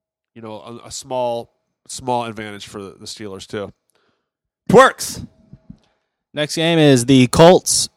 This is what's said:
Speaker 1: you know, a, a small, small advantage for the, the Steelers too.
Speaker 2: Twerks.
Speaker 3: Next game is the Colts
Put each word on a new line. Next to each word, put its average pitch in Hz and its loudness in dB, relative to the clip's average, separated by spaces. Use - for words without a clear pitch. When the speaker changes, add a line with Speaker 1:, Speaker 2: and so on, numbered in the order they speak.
Speaker 1:
you 113 -20
know, 110 -16
a, 117 -20
a 110 -20
small, 123 -8
small 123 -8
advantage 107 -16
for 107 -16
the, 95 -18
the - -20
Steelers 98 -18
too. 101 -12
Speaker 2:
Twerks. - 2
Speaker 3:
Next 147 -6
game 165 0
is 135 4
the 127 4
Colts - 4